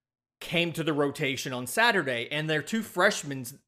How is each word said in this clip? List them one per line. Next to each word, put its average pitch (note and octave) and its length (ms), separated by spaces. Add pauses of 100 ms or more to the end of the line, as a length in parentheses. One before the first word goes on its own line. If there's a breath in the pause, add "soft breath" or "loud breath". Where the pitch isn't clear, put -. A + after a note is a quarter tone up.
(400)
came E3+ 320
to D#3+ 120
the D#3 100
rotation C#3 600
on B2+ 120
Saturday, C#3+ 680
and D#3 160
their D3+ 160
two A3+ 180
freshmen F3+ 640 (220)